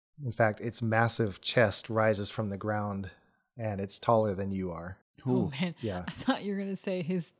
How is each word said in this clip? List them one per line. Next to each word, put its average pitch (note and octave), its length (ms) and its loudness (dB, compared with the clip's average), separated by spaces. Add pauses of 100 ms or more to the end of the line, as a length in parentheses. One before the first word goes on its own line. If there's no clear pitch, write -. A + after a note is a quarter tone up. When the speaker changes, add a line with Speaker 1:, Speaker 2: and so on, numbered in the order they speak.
(260)
Speaker 1:
In A#2 60 -6
fact, G#2+ 300 2
its A2+ 200 -6
massive A2 600 2
chest - 500 4
rises A2 400 4
from G#2+ 180 -2
the G2 80 -4
ground, G2+ 540 -2 (440)
and G#2+ 240 -4
it's G2 200 -2
taller A2 340 4
than G2 180 -4
you F#2 200 -2
are. E2+ 260 -10 (300)
Speaker 2:
Oh, B2 40 2
Speaker 3:
Ooh. B2 200 2
Speaker 2:
man. E3 300 -4
Speaker 1:
Yeah. F2+ 260 -4
Speaker 2:
I - 40 -10
thought - 320 -2
you G3 100 -4
were G3 60 -4
gonna G3 180 -4
say F#3 260 -4
his E3+ 360 -4